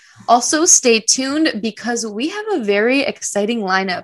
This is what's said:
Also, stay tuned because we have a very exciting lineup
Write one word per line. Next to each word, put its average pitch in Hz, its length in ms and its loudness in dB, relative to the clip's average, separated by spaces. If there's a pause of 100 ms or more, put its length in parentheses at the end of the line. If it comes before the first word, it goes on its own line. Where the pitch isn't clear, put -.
(280)
Also, 254 380 4
stay 233 340 4
tuned 269 640 -2
because 226 440 -6
we 220 220 -6
have 415 240 -8
a 320 120 -2
very 214 380 2
exciting 214 600 -4
lineup 190 420 -2